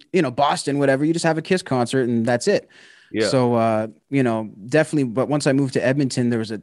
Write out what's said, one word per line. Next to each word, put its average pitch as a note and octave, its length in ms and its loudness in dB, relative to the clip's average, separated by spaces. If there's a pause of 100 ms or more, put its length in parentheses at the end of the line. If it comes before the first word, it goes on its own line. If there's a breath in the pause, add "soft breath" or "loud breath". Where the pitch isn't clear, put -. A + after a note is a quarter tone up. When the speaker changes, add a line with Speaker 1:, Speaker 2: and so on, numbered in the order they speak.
(120)
Speaker 1:
you F3+ 100 2
know, C3 80 0
Boston, C#3+ 480 -2
whatever, C3+ 260 2
you E3 80 0
just E3+ 120 -4
have D#3+ 140 2
a D#3 40 -8
Kiss F#3 200 0
concert B2+ 460 -2
and A#2 160 0
that's A#2+ 220 0
it. G3+ 220 0 (440 loud breath)
Speaker 2:
Yeah. G#2+ 160 0
Speaker 1:
So, B2 260 2
uh, A2 340 0 (220)
you C#3 120 0
know, A2+ 280 -2 (180)
definitely. D3 420 2
But G#2+ 180 -2
once D3 200 0
I C#3+ 40 4
moved C3+ 220 0
to C3+ 100 0
Edmonton, B2+ 460 0
there A#2 80 0
was A2 140 -6
a, G#2 100 -10